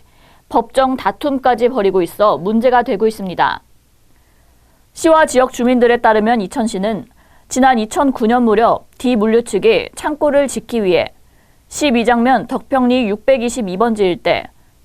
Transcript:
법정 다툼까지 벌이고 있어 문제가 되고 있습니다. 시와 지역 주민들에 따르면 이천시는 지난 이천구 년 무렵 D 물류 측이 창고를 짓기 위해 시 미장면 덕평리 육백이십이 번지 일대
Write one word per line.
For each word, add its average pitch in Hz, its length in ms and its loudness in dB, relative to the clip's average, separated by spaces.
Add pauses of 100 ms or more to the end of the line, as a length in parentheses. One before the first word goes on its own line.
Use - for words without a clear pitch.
(500)
법정 262 480 -2
다툼까지 247 720 -2
벌이고 196 320 0
있어 175 360 0
문제가 226 440 0
되고 220 260 -2
있습니다. 180 540 -4 (1300)
시와 320 320 4
지역 254 280 0
주민들에 240 440 2
따르면 220 440 2
이천시는 202 640 -6 (420)
지난 262 320 2
이천구 254 480 -2
년 247 160 2
무렵 214 420 2 (120)
D 247 180 -2
물류 220 280 2
측이 190 520 0
창고를 285 520 0
짓기 233 360 -6
위해 165 300 0 (540)
시 294 240 -2
미장면 233 560 2
덕평리 254 600 -2
육백이십이 226 680 -2
번지 220 260 -2
일대 170 440 -2 (380)